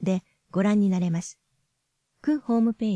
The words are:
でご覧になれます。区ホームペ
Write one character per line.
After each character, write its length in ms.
で 220
ご 120
覧 180
に 80
な 100
れ 120
ま 100
す。 180
区 180
ホ 180
ー 20
ム 140
ペ 220